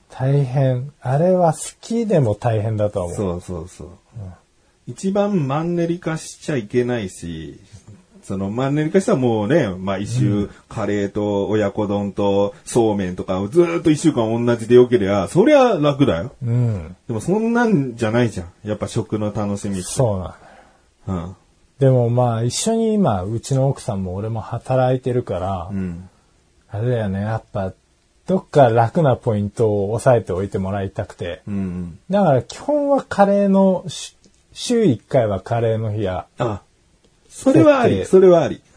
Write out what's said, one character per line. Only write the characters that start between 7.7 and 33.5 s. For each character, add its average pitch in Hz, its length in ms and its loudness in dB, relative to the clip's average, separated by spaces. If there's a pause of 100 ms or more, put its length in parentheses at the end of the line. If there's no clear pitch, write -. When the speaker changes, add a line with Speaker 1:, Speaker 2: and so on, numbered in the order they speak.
Speaker 2:
そ 98 160 -8
の 98 120 -4
マ 131 200 -2
ン 143 40 0
ネ 151 100 0
リ 156 60 -4
化 190 100 2
し 196 60 -2
た 233 60 2
ら 156 60 2
も 117 260 2
う 101 40 -2
ね、 139 200 2
ま 95 260 -4
あ 95 40 -4
一 101 200 -6
周、 127 160 2
Speaker 1:
う 101 100 0
ん。 95 60 -8 (180)
Speaker 2:
カ 107 180 -6
レ 101 200 0
ー 98 40 -4
と 104 380 -2
親 104 220 0
子 107 160 -4
丼 101 260 -2
と 101 420 0 (100)
そ 113 260 2
う 101 60 0
め 92 140 -2
ん 90 60 -8
と 95 80 -6
か 95 160 -2
を 104 80 -4
ず 151 120 2
ー 170 200 2
っ - 20 -8
と 160 80 4
一 147 100 2
週 151 120 2
間 117 320 0
同 120 120 2
じ 110 120 -8
で 120 60 6
よ 123 140 10
け 120 100 4
り 95 100 0
ゃ、 98 200 0
そ 180 160 4
り 302 100 6
ゃ 254 240 6
楽 143 280 2
だ 85 120 2
よ。 107 140 -8 (100)
Speaker 1:
う 117 80 -4
ん。 110 460 -2 (100)
Speaker 2:
で 117 80 -6
も 107 60 -6
そ 185 180 0
ん 226 140 0
な 233 140 2
ん 139 300 0
じ 117 80 -4
ゃ 107 60 0
な 120 140 2
い 113 60 0
じ 95 100 -10
ゃ 87 40 -8
ん。 - 240 -14
や 107 60 -2
っ - 40 -6
ぱ - 100 -6
食 110 300 -4
の 104 140 -4
楽 101 260 -4
し 104 100 -8
み 98 60 -4
っ - 40 -6
て。 90 60 -6
Speaker 1:
そ 110 320 -2
う - 20 -4
な 87 80 -6
ん - 20 -10
だ - 960 -14
よ。 87 40 -10
Speaker 2:
う 98 40 -12
ん。 95 60 -18 (440)
Speaker 1:
で 135 100 4
も 123 180 2
ま 120 280 0
あ 113 80 -2
一 120 80 -2
緒 - 240 -2
に 220 180 0
今、 120 300 0
う 110 160 -6
ち - 160 -4
の 135 120 2
奥 - 140 -4
さ 113 120 -6
ん 95 100 -4
も 90 100 -6
俺 101 140 -6
も 113 120 -6
働 127 560 -2
い 127 40 -4
て 127 120 -4
る 123 120 -2
か 98 160 -4
ら、 92 300 -6
Speaker 2:
う 101 40 -8
ん。 92 340 -8 (600)
Speaker 1:
あ 101 80 -8
れ 120 120 -2
だ 120 100 0
よ 104 80 -2
ね。 98 140 -4
や 110 140 -4
っ 107 60 -8 (100)
ぱ、 95 220 -6 (520)
ど 185 120 0
っ - 100 -12
か 139 220 6
楽 117 320 2
な 131 140 2
ポ 110 200 -2
イ 104 60 0
ン 101 80 -4
ト 113 180 0
を 101 240 -2
押 117 100 -4
さ 127 140 4
え 107 80 0
て - 80 -6
お 90 100 -2
い 98 60 -4
て 104 100 -6
も 95 140 -4
ら 101 100 -4
い 98 80 -6
た 104 140 -8
く - 100 -16
て。 87 320 -10
Speaker 2:
う 104 40 -10
ん 101 40 -8
う 101 40 -6
ん。 87 400 -8 (100)
Speaker 1:
だ 202 160 0
か 156 80 4
ら 127 100 2
基 - 120 -14
本 294 340 -2
は 277 180 2
カ 202 200 2
レ 202 200 2
ー - 20 2
の、 190 400 4